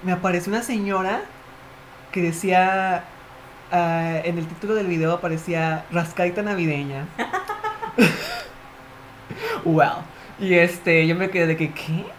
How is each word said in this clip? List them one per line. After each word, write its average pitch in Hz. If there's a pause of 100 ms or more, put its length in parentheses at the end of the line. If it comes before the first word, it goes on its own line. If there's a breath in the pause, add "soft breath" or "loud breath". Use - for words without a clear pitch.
me 185
apareció 180
una 233
señora 202 (880)
que 185
decía, 185 (640)
ah, 165
en 170
el 165
título 202
del 208
video 165
aparecía 160
"Rascadita 175
navideña". 151 (100)
<laughs> - (2500 loud breath)
Wow. 156 (360 loud breath)
Y 185
este, 170
yo 165
me 185
quedé 175
de 160
que, 156
¿qué? 165 (140)